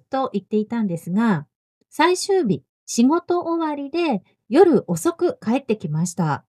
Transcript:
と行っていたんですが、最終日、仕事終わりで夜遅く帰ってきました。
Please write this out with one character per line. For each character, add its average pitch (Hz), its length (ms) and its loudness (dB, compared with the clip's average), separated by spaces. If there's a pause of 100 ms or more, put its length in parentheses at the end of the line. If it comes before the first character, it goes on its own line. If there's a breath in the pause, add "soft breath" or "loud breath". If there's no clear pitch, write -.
と 269 240 -4
行 196 100 -4
っ - 40 -20
て 214 100 -2
い 214 80 0
た 233 160 -4
ん 208 60 0
で 170 100 -4
す 170 140 -10
が、 196 340 0 (460)
最 359 260 2
終 381 260 0
日、 180 200 -2 (240)
仕 - 180 2
事 349 360 0
終 330 220 -2
わ 302 120 -4
り 277 160 -10
で 320 320 -2 (260 soft breath)
夜 302 400 4
遅 180 240 -2
く - 260 -2
帰 233 180 -2
っ 277 80 -6
て 214 120 -2
き 196 100 -10
ま 156 200 -2
し - 80 -10
た。 156 340 -2